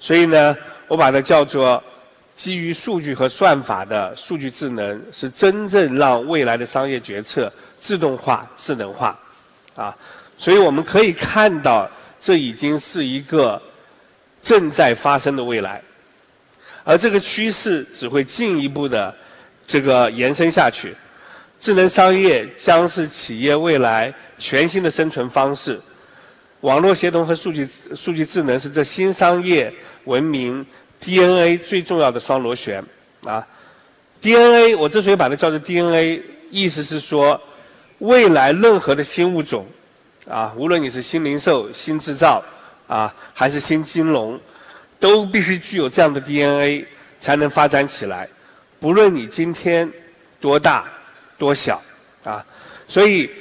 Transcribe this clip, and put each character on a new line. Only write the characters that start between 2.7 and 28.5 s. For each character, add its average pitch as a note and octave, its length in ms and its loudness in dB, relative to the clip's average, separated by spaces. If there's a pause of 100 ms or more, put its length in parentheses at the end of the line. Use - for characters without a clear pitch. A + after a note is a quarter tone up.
数 F3+ 280 -6
据 D3 140 -6
和 C3 140 0
算 D3 340 2
法 G2 220 -6
的 G2 320 -6
数 - 220 -10
据 C3+ 120 -8
智 C3 200 -8
能， G#2 300 -8 (120)
是 - 160 -10
真 G3+ 400 0
正 F3 280 2
让 C3 300 2
未 D#3 180 -2
来 A#2 120 0
的 A#2+ 80 -6
商 C3+ 240 -4
业 C3 100 -6
决 G#2 240 -12
策 A2+ 300 -4 (260)
自 G3 200 -4
动 C#3+ 180 -2
化、 A2+ 400 -4
智 - 180 -6
能 G2+ 180 -10
化。 A2 240 -6 (600)
啊， G#2 180 -10 (420)
所 - 160 0
以 G#3 60 6
我 F3 120 6
们 D3 120 -2
可 G3 220 2
以 F#3 80 0
看 F#3+ 500 0
到， A2+ 260 2 (300)
这 F#3 180 2
已 C3 160 -2
经 D3 260 -2
是 D3+ 260 -4
一 C3 160 -6
个 C3+ 400 0 (800)
正 F#3 300 2
在 C#3 240 2
发 C#3+ 240 0
生 C#3 180 -4
的 B2+ 60 -6
未 A#2+ 180 -4
来， G2 200 -10 (1040)
而 E3 160 4
这 A3 100 0
个 G3+ 100 2
趋 G#3+ 300 -4
势 F3 360 -2
只 - 240 -12
会 C3+ 160 -2
进 G3 340 -4
一 C#3 100 -4
步 C#3 200 -6
的 G2+ 260 -4 (520)
这 C#3+ 140 0
个 B2+ 300 2
延 B2 240 -2
伸 E3 160 0
下 D#3+ 180 2
去。 - 260 -8 (680)
智 G#3+ 140 0
能 F#3 140 4
商 F#3 240 4
业 E3+ 320 2 (120)
将 F3 300 2
是 E3 200 -4
企 A#2 320 -6
业 C#3+ 160 0
未 D#3 240 0
来 A#2 340 0 (240)
全 C#3+ 300 0
新 F3+ 160 -4
的 E3 80 0
生 D#3+ 180 -2
存 C3 220 -6
方 C#3 240 0
式， A#2+ 260 -8 (840)
网 C3+ 180 2
络 F#3+ 120 4
协 F3+ 160 0
同 E3+ 160 0
和 E3 80 -2
数 E3 200 -4
据， D3 120 -4 (300)
数 F3 180 -8
据 D#3 140 -2
智 E3+ 160 -4
能 C3 160 0